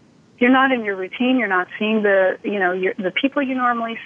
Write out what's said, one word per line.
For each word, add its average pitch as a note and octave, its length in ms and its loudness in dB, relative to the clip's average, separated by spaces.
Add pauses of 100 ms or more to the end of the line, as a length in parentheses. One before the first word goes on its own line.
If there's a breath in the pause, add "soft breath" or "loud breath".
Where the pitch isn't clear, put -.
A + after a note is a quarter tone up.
(380)
you're B3 120 4
not C4 220 4
in A#3 120 -2
your G3+ 120 -4
routine. B3 420 0
You're A3 80 0
not F#3 220 0 (100)
seeing G#3+ 240 0
the, G3 400 2
you G#3 160 -4
know, F3+ 140 0
your, F#3 260 -2
the F#3 140 -4
people C#4 280 -2
you C4+ 140 -2
normally A#3 520 -2